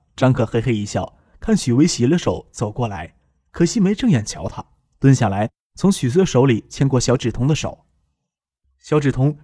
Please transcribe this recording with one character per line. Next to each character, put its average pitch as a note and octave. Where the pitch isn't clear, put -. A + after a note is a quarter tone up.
张 B2+
克 A#2
嘿 A2+
嘿 A#2+
一 G#2
笑， -
看 A3
许 B2+
维 C#3
洗 A#2+
了 E3
手 -
走 G#2+
过 A#2+
来， F2+
可 -
惜 F3
没 G3
正 B3
眼 A#2
瞧 -
他， -
蹲 C3+
下 A#2
来 G#2
从 F#3+
许 C3+
思 F3+
手 B2+
里 A#2
牵 C#3
过 B2+
小 B2
芷 A#2+
彤 B2
的 D3+
手。 -
小 D3+
芷 C#3+
彤 C#3